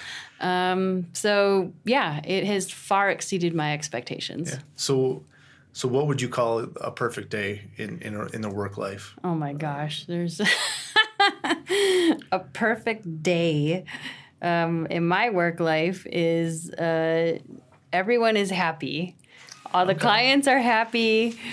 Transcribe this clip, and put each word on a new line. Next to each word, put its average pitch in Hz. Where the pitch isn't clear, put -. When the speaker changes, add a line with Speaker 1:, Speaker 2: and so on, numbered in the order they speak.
Speaker 1:
Um, 185
so 196
yeah, 202
it 190
has 196
far 196
exceeded 175
my 151
expectations. -
Speaker 2:
Yeah. 135
So, 131
so -
what 135
would 143
you 123
call 117
a 117
perfect 113
day 104
in, 107
in, 107
in 113
the 107
work 101
life? 101
Speaker 1:
Oh 175
my 147
gosh, 147
there's 175
<laughs> 370
a 190
perfect 214
day, 170
um, 170
in 170
my 196
work 170
life 170
is, 165
uh, 165
everyone 226
is 202
happy. 165
All 180
the 185
Speaker 2:
Okay. 151
Speaker 1:
clients 247
are 262
happy. 226